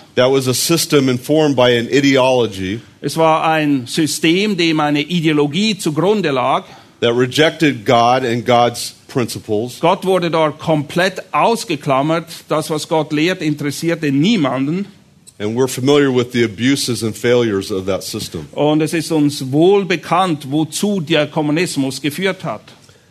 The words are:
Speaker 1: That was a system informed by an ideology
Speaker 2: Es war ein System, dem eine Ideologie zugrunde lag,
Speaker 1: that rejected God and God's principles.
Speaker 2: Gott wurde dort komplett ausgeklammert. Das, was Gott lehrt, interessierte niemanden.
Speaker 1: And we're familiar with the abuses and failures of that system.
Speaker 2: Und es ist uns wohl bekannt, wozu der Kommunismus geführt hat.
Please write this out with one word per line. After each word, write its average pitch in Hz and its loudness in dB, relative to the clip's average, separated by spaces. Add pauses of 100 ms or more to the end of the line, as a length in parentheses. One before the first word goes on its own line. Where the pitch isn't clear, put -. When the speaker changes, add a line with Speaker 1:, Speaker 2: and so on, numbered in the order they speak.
(160)
Speaker 1:
That 127 4
was 135 2
a 127 2
system 147 2
informed 143 2
by 123 4
an 117 -4
ideology 123 2 (220)
Speaker 2:
Es 143 -6
war 160 2
ein 147 0
System, 175 0
dem 165 0
eine 147 0
Ideologie 160 0
zugrunde 170 0
lag, 135 -2 (380)
Speaker 1:
that 120 2
rejected 139 2
God 123 4
and 117 -2
God's 120 2 (160)
principles. 113 -4
Speaker 2:
Gott 180 2
wurde 180 0
dort 156 0
komplett 170 -2
ausgeklammert. 160 0 (200)
Das, 156 -2
was 151 -6
Gott 156 -2
lehrt, 165 0
interessierte 151 -4
niemanden. 139 0 (540)
Speaker 1:
And 104 -4
we're 131 2
familiar 135 2
with 123 0
the 120 2
abuses 117 0
and 110 -4
failures 113 2
of 95 -4
that 92 -2
system. 92 -10
Speaker 2:
Und 151 0
es 156 -2
ist 160 -4
uns 147 0
wohl 185 4
bekannt, 170 -2
wozu 160 -2
der 151 0
Kommunismus 147 -2
geführt 185 -4
hat. 113 -8 (500)